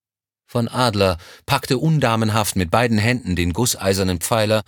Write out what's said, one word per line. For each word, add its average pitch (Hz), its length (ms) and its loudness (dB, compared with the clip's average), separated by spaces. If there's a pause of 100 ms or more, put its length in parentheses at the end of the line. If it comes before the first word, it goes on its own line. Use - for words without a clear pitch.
(480)
Von 117 200 -4
Adler 101 500 2 (280)
packte 135 320 -2
undamenhaft 113 800 0
mit 90 160 -2
beiden 117 260 2
Händen 107 380 0
den 87 180 0
gusseisernen 95 680 -2
Pfeiler 107 480 0